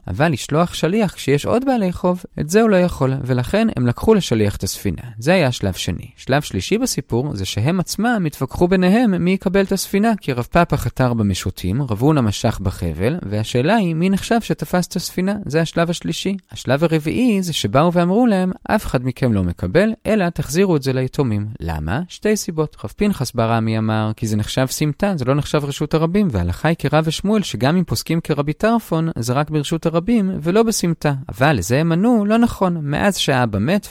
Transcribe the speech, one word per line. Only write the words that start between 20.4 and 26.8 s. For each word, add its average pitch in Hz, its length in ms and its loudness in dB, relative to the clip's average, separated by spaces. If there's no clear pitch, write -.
את 139 80 0
זה 131 100 0
ליתומים." 127 540 0
למה? 82 480 -2
שתי - 280 -2
סיבות. 156 480 -4
רב 104 120 -10
פנחס 196 360 -2
בר 113 200 0
עמי 113 260 0
אמר, 110 380 0
"כי 113 120 -4
זה 107 100 0
נחשב 117 320 0
סמטה, 160 460 -2
זה 135 100 -4
לא 131 100 2
נחשב 147 300 0
רשות 143 280 -4
הרבים, 170 380 2
וההלכה 90 360 -2
היא 165 120 2
כרב 147 280 2